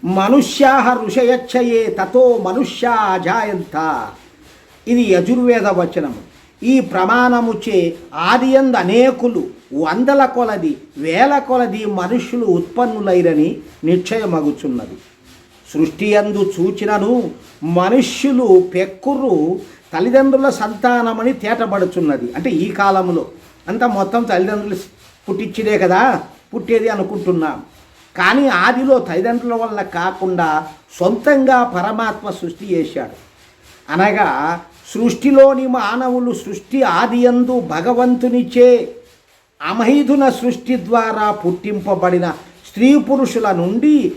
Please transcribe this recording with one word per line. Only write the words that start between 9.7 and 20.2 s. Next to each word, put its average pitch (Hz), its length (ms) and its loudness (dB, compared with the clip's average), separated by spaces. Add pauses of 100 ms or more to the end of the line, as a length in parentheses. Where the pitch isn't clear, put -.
వందల 240 520 2
కొలది, 214 520 -2 (200)
వేల 208 400 0
కొలది 240 480 -2
మనుష్యులు 208 600 -4
ఉత్పన్నులైరని 180 1120 0 (260)
నిశ్చయమగుచున్నది. 160 1120 -2 (760)
సృష్టి 160 320 -2
యందు 208 540 2
చూచినను 208 720 0 (320)
మనుష్యులు 202 1000 2 (100)
పెక్కురు 190 840 -2 (340)
తల్లిదండ్రుల 262 560 2